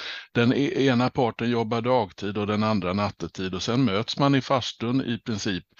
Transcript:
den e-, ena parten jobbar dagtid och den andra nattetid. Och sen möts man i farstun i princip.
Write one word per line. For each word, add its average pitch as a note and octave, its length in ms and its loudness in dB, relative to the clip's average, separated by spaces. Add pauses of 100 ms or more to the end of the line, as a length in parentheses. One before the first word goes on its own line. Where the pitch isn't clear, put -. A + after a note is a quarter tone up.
(320)
den A#2+ 200 4
e-, C3+ 340 0
ena B2+ 240 4
parten A#2 400 0
jobbar A#2 300 0
dagtid G#2+ 580 0
och G#2 80 0
den G#2+ 160 0
andra G2+ 300 2
nattetid. F#2+ 640 -4
Och F2+ 80 -6
sen B2+ 220 0
möts G#2 340 0
man C#3+ 160 4
i C3 60 2
farstun B2 600 -2
i A#2 180 -4
princip. G2+ 460 -4 (160)